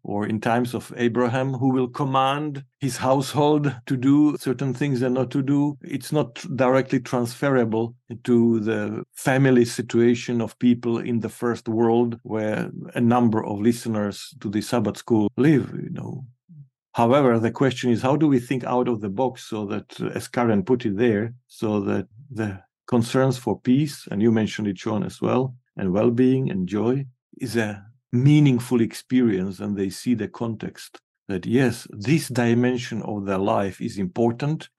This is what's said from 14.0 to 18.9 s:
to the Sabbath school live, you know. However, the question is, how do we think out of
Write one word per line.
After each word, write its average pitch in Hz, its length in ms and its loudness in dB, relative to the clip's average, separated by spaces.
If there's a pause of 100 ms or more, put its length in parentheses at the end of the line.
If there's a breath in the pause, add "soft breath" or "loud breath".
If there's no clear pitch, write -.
to 113 80 -6
the 104 120 -2
Sabbath 104 360 -2
school 107 400 2
live, 131 380 2
you - 160 -8
know. 131 340 -10 (680)
However, 120 460 4
the 113 140 0
question 131 380 0
is, 113 120 2
how 131 140 2
do 156 100 2
we 135 140 4
think 123 240 -4
out 123 240 0
of 113 120 -2